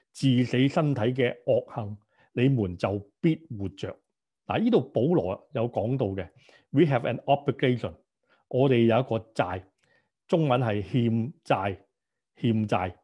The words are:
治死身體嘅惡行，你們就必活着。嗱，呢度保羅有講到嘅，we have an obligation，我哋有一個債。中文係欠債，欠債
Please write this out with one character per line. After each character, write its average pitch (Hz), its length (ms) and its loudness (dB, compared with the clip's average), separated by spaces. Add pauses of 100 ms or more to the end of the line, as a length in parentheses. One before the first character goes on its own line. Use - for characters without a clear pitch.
(120)
治 127 320 2
死 127 240 0
身 147 260 0
體 110 60 -4
嘅 123 440 -2
惡 120 220 0
行， 107 300 -10 (360)
你 123 160 2
們 101 280 0
就 101 220 -4 (220)
必 160 160 2 (200)
活 98 120 -6
着。 - 280 -12 (500)
嗱， 104 120 -2
呢 226 120 0
度 220 100 4
保 - 200 -4
羅 117 520 0
有 117 180 -4
講 110 260 -2
到 127 100 -2
嘅， 95 220 -6 (420)
we 135 120 4
have 139 200 2
an 120 220 -4
obligation， 120 680 0 (540)
我 135 200 2
哋 120 160 4
有 113 160 4
一 - 40 0
個 113 140 -4 (140)
債。 92 300 -4 (640)
中 160 220 2
文 127 120 4
係 104 220 0
欠 117 500 0 (120)
債， 98 340 -2 (580)
欠 110 320 0
債 92 360 -2